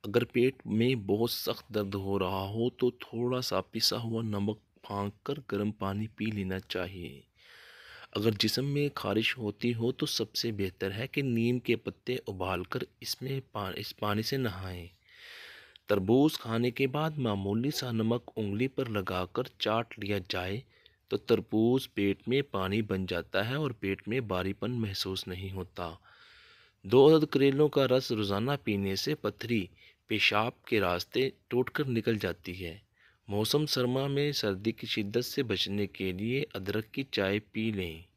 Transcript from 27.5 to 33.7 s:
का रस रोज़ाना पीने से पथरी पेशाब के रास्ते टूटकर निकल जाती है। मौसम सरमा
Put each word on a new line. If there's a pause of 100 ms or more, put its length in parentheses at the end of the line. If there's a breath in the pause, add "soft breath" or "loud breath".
का
रस
रोज़ाना
पीने
से
पथरी (420 soft breath)
पेशाब (160)
के
रास्ते (180)
टूटकर
निकल
जाती
है। (480 soft breath)
मौसम
सरमा